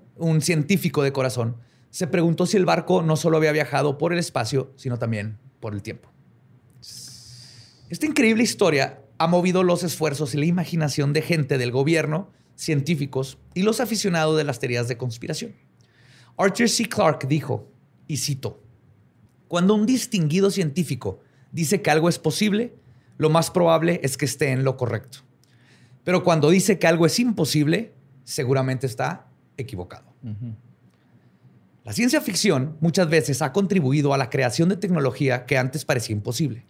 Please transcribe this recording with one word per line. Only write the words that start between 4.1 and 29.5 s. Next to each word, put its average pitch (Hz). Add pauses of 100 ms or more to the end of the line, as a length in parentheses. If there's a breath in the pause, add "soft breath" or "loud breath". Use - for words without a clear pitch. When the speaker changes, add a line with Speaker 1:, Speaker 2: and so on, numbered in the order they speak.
Speaker 1:
el 175
espacio, 135
sino 120
también 107 (220)
por 107
el 101
tiempo. - (1800 loud breath)
Esta -
increíble 233
historia 151 (160)
ha 165
movido 175
los 175
esfuerzos 147
y 151
la 147
imaginación 156
de 151
gente 151
del 120
gobierno, 151 (260 soft breath)
científicos 139 (160)
y 180
los 220
aficionados 170
de 151
las 143
teorías 120
de 120
conspiración. 127 (840 soft breath)
Arthur 196
C. 233
Clarke 156
dijo, 131 (380)
y 151
cito, - (880)
"Cuando 180
un 214
distinguido 196
científico 151 (320 soft breath)
dice 170
que 165
algo 156
es 165
posible, 208 (440 soft breath)
lo 151
más 160
probable 170
es 135
que 147
esté 139
en 131
lo 135
correcto. 117 (840 soft breath)
Pero 180
cuando 156
dice 185
que 170
algo 165
es 156
imposible, 180 (300)
seguramente 131
está 135 (300)